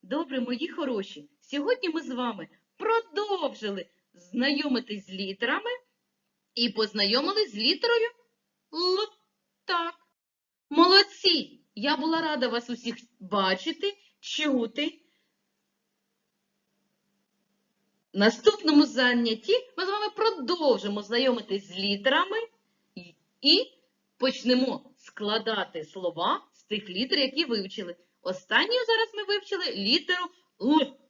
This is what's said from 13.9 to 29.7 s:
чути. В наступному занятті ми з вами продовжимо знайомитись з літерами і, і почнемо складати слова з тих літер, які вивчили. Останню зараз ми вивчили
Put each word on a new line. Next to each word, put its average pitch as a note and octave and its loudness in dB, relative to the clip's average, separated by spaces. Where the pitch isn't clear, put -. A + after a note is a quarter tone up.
чути. C#4+ -2
В F#3+ -4
наступному D4 6
занятті A#3+ 2
ми F#4 -2
з - -2
вами G#4 -2
продовжимо D4+ 0
знайомитись A3 0
з F3+ -10
літерами C4+ 0
і, F3 -18
і F4 4
почнемо B3+ 0
складати G#3 -4
слова F#3 -4
з - -20
тих G#3 -8
літер, B3+ -2
які C#4+ 0
вивчили. G3 -6
Останню E4 0
зараз A4 0
ми G#4 -6
вивчили G4 -4